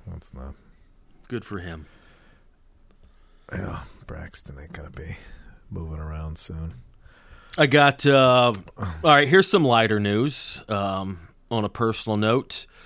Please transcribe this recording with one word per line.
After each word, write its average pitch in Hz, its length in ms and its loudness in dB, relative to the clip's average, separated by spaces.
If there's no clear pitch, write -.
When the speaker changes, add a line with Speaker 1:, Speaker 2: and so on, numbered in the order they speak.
Speaker 1:
that's - 260 -18
not 65 220 -16
Speaker 2:
Good 117 160 -10
for 101 140 -10
him. 82 280 -14
Speaker 1:
Yeah, 92 280 -8
Braxton - 540 -16
ain't - 120 -18
gonna - 180 -16
be - 260 -14
moving 80 280 -10
around 78 400 -10
soon. 80 360 -10
Speaker 2:
I 151 80 4
got, 143 400 4
uh, 127 460 6
all 104 60 -10
right, 147 240 6
here's 190 220 6
some 175 140 4
lighter 113 340 4
news, 107 720 -2
um, 98 500 -4
on 113 140 -2
a 101 40 -2
personal 110 480 -4
note. 110 500 -2